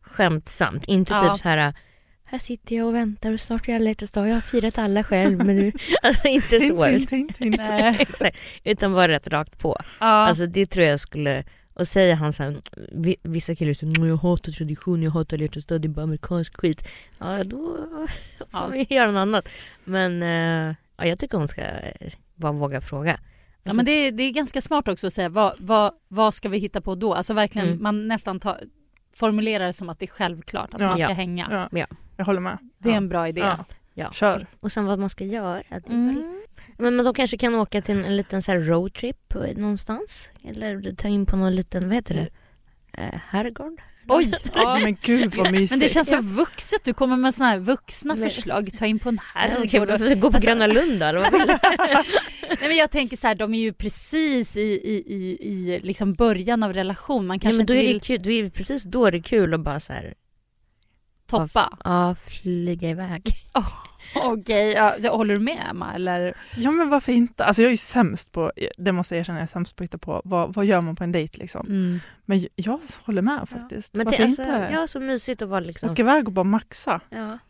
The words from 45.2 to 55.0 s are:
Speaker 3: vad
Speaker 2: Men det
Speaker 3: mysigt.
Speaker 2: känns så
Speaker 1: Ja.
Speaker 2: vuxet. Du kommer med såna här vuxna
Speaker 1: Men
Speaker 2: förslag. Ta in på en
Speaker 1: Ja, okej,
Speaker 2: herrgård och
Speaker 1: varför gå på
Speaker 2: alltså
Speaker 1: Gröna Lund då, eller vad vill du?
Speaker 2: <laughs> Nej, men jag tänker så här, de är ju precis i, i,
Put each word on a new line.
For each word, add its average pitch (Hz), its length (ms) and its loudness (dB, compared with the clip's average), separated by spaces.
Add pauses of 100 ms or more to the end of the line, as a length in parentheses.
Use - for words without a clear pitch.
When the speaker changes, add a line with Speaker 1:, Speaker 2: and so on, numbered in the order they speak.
Speaker 3:
vad 196 100 2
Speaker 2:
Men 175 80 4
det 190 60 4
Speaker 3:
mysigt. 254 340 4
Speaker 2:
känns 311 160 4
så 320 60 6
Speaker 1:
Ja. 262 60 0
Speaker 2:
vuxet. 226 640 -2
Du 247 80 0
kommer 254 240 2
med 254 160 2
såna 254 160 2
här 202 100 2
vuxna 220 560 -2
Speaker 1:
Men 220 80 -2
Speaker 2:
förslag. 214 540 -4
Ta 220 80 -2
in 214 140 2
på 247 100 -4
en 226 100 -2 (160)
Speaker 1:
Ja, - 60 -2 (160)
okej, 233 140 0
Speaker 2:
herrgård 208 180 4
och 208 100 2
Speaker 1:
varför 220 160 4
gå 220 160 4
på - 60 6
Speaker 2:
alltså 226 120 6
Speaker 1:
Gröna 226 180 6
Lund 233 320 4
då, 156 60 0
eller 156 140 2
vad - 120 4
vill 370 160 6
du? 381 60 6
Speaker 2:
<laughs> 311 40 4 (1040)
Nej, 277 80 -2
men 320 100 2
jag 311 140 4
tänker 262 260 -2
så - 100 0
här, 220 80 2
de 214 180 -4
är 226 60 -2
ju 220 140 -2
precis 269 840 -2
i, 202 40 0
i, 208 460 -2